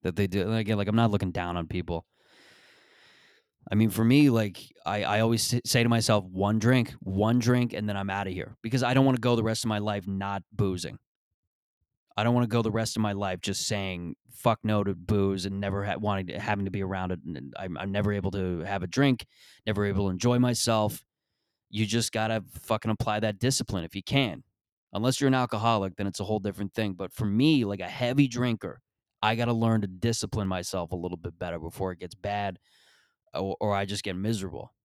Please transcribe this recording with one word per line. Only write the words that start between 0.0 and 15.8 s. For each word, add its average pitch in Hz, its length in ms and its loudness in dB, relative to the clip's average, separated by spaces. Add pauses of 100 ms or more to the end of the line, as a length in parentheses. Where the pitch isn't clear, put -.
that 90 120 -2
they 101 100 2
do. 92 180 0
And 110 120 0
again, 107 220 0
like, 101 100 0
I'm 107 80 0
not 117 160 6
looking 98 200 0
down 87 260 -4
on 82 100 -2
people. 85 380 -4 (1600)
I 95 60 -2
mean, 107 140 6
for 110 160 2
me, 139 240 8
like, 110 280 2 (280)
I, 101 180 -2
I 104 160 0
always 113 340 2
s-, 120 120 0
say 120 180 2
to 117 60 4
myself, 113 340 4
"One 98 360 0
drink, 120 420 4
one 104 380 2
drink, 123 340 2
and 107 160 -4
then 101 80 -4
I'm 98 120 -4
outta 98 200 -4
here." 92 320 -8
Because 120 220 -2
I 123 100 2
don't 135 100 6
wanna 135 140 4
go 120 180 2
the 113 80 2
rest 110 220 0
of - 20 0
my 107 120 0
life 101 280 -4
not 98 360 -4 (100)
boozing. 92 440 -2 (1160)
I 104 80 2
don't 120 100 4
wanna 120 140 4
go 117 140 2
the 110 100 0
rest 110 240 -2
of 110 60 0
my 104 100 0
life 98 300 -2
just - 260 -4
saying, 92 480 -4 (160)
"Fuck - 320 0
no" 107 180 2
to 98 140 0
booze 98 500 0
and 98 140 -4
never 101 240 -2